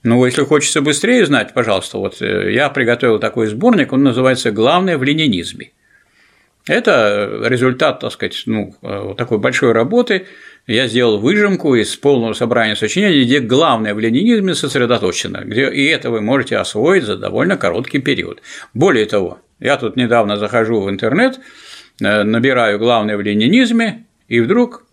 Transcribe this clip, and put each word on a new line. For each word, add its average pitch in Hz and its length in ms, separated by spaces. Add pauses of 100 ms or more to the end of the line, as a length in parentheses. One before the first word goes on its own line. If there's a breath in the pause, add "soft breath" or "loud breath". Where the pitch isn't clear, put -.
Ну, 123 240
если 127 160
хочется 147 400
быстрее 202 420
знать, 135 300
пожалуйста, 107 420
вот, 98 240
э, 98 320
я 135 160
приготовил 120 500
такой 113 280
сборник, 143 480
он 135 80
называется 127 480
"Главное 156 480
в 127 40
ленинизме". 135 720 (960 soft breath)
Это 110 760
результат, 127 560
так - 120
сказать, - 320
ну, 104 380
э, 101 220
вот 98 120
такой 113 220
большой 127 340
работы. 185 540 (400 loud breath)
Я 123 200
сделал 113 320
выжимку 175 560
из 107 220
полного 117 380
собрания 113 420
сочинений, 156 480
где 135 160
главное 117 540
в 107 40
ленинизме 185 560
сосредоточено, 120 920
где 127 240
и 139 160
это 147 240
вы 113 100
можете 117 380
освоить 139 460
за 101 120
довольно 110 400
короткий 104 440
период. - 420 (320 loud breath)
Более 123 320
того, 92 320 (220)
я 131 180
тут 113 180
недавно 113 400
захожу 110 460
в 98 80
интернет, 147 500 (600 loud breath)
э, 104 220
набираю 113 560
"главное 110 380
в 101 60
ленинизме", 214 840 (240)
и 120 120
вдруг 233 520